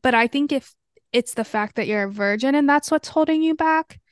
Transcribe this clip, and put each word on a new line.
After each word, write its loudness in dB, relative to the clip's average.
but 2
I 4
think -2
if -6
it's -2
the -4
fact -4
that -4
you're -2
a -6
virgin 0
and 4
that's 2
what's -2
holding 2
you 2
back, -2